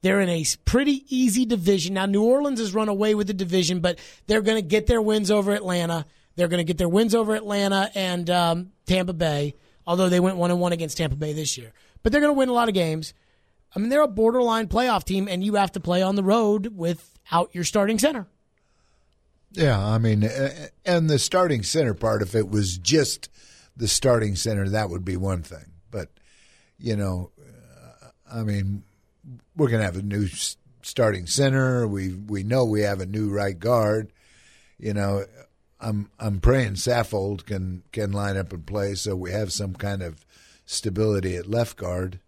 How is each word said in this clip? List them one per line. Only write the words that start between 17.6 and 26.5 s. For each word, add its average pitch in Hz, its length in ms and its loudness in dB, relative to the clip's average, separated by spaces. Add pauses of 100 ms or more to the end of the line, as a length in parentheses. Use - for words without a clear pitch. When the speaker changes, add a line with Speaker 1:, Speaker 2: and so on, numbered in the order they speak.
Speaker 1:
starting 208 360 2
center. 254 280 0 (1300)
Speaker 2:
Yeah, 143 320 4
I 110 120 2
mean, 107 260 4
a-, 135 460 -2 (160)
and 170 240 2
the 143 100 4
starting 165 440 2
center 131 300 0
part, 110 280 0
if 98 140 -4
it 104 140 2
was 98 280 0
just 131 520 0 (460)
the 113 120 -4
starting 110 500 2
center, 101 320 0
that 104 200 0
would 87 140 -6
be 92 140 -4
one 92 260 -2
thing. - 300 -18 (160)
But, 95 200 -10 (680)